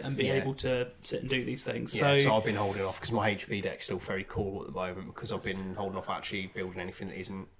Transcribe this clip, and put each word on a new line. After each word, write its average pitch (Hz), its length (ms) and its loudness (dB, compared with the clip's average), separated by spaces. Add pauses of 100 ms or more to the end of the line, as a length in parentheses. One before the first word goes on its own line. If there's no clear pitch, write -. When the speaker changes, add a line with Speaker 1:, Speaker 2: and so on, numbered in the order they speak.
Speaker 1:
and 135 100 -2
be 135 120 4
Speaker 2:
Yeah. 135 80 4
Speaker 1:
able 135 200 2
to 127 320 2 (140)
sit - 180 -4
and 123 100 -4
do 131 140 2
these 123 220 -4
things. 120 280 -2
Speaker 2:
Yeah, 110 80 2
Speaker 1:
So 143 220 8
Speaker 2:
so 110 140 8
I've 107 80 2
been 110 100 2
holding 101 280 2
off 92 180 -2
'cause - 100 -4
my 107 180 4
H 104 200 0
P 101 100 0
deck's - 260 -2
still 98 140 0
very 98 240 -4
cool 98 380 -2
at - 60 -8
the - 60 -8
moment 92 340 -4
because 110 260 -6
I've 98 100 -4
been 95 320 -4
holding 95 220 -2
off 90 120 -6
actually 95 380 -2
building 92 320 -6
anything 92 300 -6
that 90 100 -8
isn't 95 280 -8 (120)